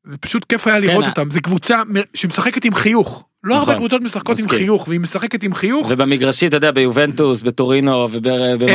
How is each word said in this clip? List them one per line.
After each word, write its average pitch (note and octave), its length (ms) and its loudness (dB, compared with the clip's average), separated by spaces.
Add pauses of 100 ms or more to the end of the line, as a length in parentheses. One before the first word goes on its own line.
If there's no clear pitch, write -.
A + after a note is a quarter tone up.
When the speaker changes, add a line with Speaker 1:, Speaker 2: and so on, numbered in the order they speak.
Speaker 1:
ופשוט D3+ 380 -6
כיף A3+ 220 -2
היה A3 140 4
Speaker 2:
כן, - 60 0
Speaker 1:
לראות F#3 180 2
Speaker 2:
ה- - 40 -2
Speaker 1:
אותם, D3 220 -4
זו D#3 120 -2
קבוצה F#3+ 420 0
מ-, G#3 120 -4 (180)
שמשחקת A#3+ 500 -2
עם A3 100 2
חיוך, G#3 500 0 (200)
לא A3 100 0
הרבה C#4+ 100 2
Speaker 2:
נכון, - 120 2
Speaker 1:
קבוצות A#3 260 0
משחקות A#3 360 -4
עם A3 60 -2
Speaker 2:
מסכים. G#3+ 140 0
Speaker 1:
חיוך, G3 300 0
והיא E3+ 120 -2
משחקת F#3+ 420 -4
עם F#3+ 120 -2
חיוך. B3+ 360 0
Speaker 2:
ובמגרשית, C3+ 580 0
אתה D3 80 2
יודע, D3+ 140 2
ביובנטוס, C3 720 2
בטורינו B2+ 720 0
ובמדריד. B2 640 0